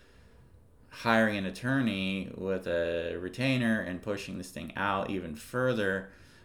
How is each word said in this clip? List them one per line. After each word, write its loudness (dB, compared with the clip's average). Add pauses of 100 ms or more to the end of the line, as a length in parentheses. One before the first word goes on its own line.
(880)
hiring 4
an -2
attorney 0
with -2
a 0
retainer 2
and -4
pushing -4
this -8
thing -8
out 0
even -4
further 0 (340)